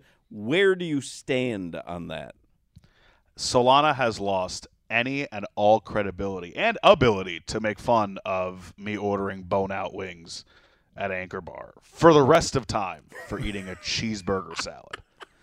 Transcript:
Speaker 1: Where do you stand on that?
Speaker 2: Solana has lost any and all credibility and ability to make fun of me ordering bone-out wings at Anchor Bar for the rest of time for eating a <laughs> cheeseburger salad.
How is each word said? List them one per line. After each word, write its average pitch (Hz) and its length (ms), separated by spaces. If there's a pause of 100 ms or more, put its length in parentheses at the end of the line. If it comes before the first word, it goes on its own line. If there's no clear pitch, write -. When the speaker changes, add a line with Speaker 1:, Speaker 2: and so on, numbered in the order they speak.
(300)
Speaker 1:
Where 151 440
do 180 100
you 147 160
stand 117 760 (100)
on 87 220
that? 76 260 (1000)
Speaker 2:
Solana 135 580
has 120 240
lost 95 480 (240)
any 131 400
and 101 140 (100)
all 107 260
credibility 95 760
and 208 260
ability 104 640
to 110 140
make 107 180
fun 104 460
of 92 540
me 104 180
ordering 98 460
bone-out 98 520
wings 90 500 (520)
at 98 160
Anchor 92 280
Bar - 420
for - 320
the 147 80
rest 160 340
of 120 100
time 90 380 (240)
for - 100
eating 196 300
a - 60
<laughs> - 20
cheeseburger 95 800
salad. - 400 (460)